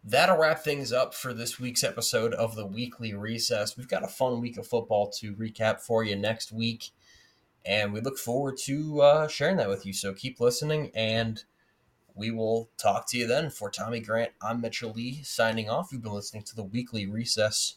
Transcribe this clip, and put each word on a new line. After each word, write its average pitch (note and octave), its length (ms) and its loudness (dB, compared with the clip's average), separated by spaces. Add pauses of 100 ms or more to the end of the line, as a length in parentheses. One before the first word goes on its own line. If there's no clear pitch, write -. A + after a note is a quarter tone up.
that'll D#3 340 6
wrap D#3+ 220 4
things C#3+ 320 -2
up B2 240 2
for B2 180 -6
this A#2 260 -6
week's B2 240 -2
episode A2+ 520 0
of A2 200 0
the G#2+ 120 -6
Weekly A2+ 480 -6
Recess. G#2+ 600 -2
We've B2+ 120 -12
got - 160 -2
a - 40 -6
fun B2 320 0
week A#2+ 180 -6
of - 100 -10
football G#2+ 500 2
to G#2 160 -8
recap A2 460 0
for A2+ 240 2
you G#2 120 0
next G#2 360 -2
week, A2+ 400 -4 (760)
and G#2 280 2
we G#2+ 80 -4
look C3+ 160 -4
forward C3 460 -2
to, D3 380 0
uh, D3+ 280 10
sharing F3 280 2
that A2 120 2
with G2 160 -4
you. G2 80 -6
So G2 200 -4
keep B2 260 -8
listening, D3+ 560 2
and A2 480 0 (720)
we G#2+ 160 -4
will A2+ 460 0
talk G#2 320 2
to C3+ 80 -2
you A#2+ 100 2
then. C#3+ 220 2
For G#2 200 -8
Tommy A2+ 300 -4
Grant, A2+ 320 -2 (100)
I'm A#2 200 -2
Mitchell A2+ 300 -4
Lee, B2 320 -6
signing A2+ 460 0
off. D#3 220 -2
You've B2+ 100 -8
been A2 120 -6
listening G#2 300 -8
to - 120 -14
the A2 80 -6
Weekly A2 420 -4
Recess. G#2+ 720 0